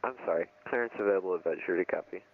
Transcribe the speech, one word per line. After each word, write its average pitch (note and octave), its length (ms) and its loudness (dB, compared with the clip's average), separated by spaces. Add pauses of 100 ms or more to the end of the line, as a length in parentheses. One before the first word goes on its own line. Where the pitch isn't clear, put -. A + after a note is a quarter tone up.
I'm B2+ 100 -4 (100)
sorry, E2 220 0 (220)
clearance A#2+ 280 0
available F#2+ 380 2
at E2 80 -6
Ventura, E2+ 400 0
copy. F2 400 -4 (100)